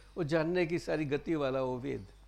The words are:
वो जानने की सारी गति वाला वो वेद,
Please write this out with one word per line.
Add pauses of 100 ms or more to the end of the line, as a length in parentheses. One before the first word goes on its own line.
(180)
वो
जानने
की
सारी
गति
वाला
वो
वेद, (200)